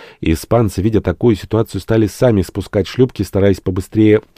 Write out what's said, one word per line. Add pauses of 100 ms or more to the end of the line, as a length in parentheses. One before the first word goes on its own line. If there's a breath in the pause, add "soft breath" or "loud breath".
(200 loud breath)
Испанцы,
видя
такую
ситуацию,
стали
сами
спускать
шлюпки,
стараясь
побыстрее (160)